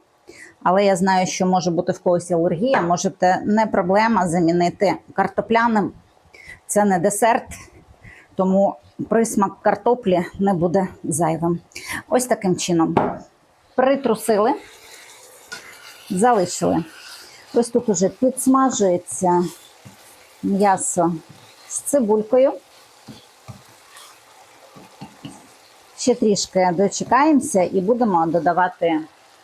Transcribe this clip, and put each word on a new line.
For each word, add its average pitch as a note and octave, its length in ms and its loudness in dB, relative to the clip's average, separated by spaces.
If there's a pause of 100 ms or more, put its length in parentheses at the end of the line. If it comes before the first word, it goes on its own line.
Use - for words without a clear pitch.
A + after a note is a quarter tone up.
(640)
але F#3+ 220 2
я G3 100 4
знаю, F#3 320 0
що F#3 180 -4
може F3+ 260 0
бути F3 200 -2
в - 80 -6
когось F3 320 -2
алергія. F3+ 500 0
Можете, F3+ 640 0
не G#3+ 200 2
проблема, G3+ 640 0
замінити F3 680 0 (180)
картопляним. A3 760 0 (760)
Це G#3 180 2
не F#3 140 2
десерт, A3 460 0 (880)
тому F#3+ 400 2 (340)
присмак A3 520 0
картоплі G3+ 640 0 (140)
не G3 140 2
буде F3+ 340 0 (160)
зайвим. E3+ 560 -2 (500)
Ось B3 160 0
таким G3 300 0
чином E3 400 0 (800)
притрусили, B3 800 0 (1600)
залишили. F3+ 760 0 (680)
Ось A#3 160 0
тут A#3 200 -2
уже F#3+ 200 0
підсмажується G#3 1300 0 (1000)
м'ясо F#3+ 680 0 (560)
з - 120 -10
цибулькою. B3 760 0 (3500)
Ще A#3+ 180 0
трішки F#3+ 580 0
дочекаємося G3+ 880 2
і F#3+ 180 -2
будемо G3+ 440 0
додавати E3 760 0 (420)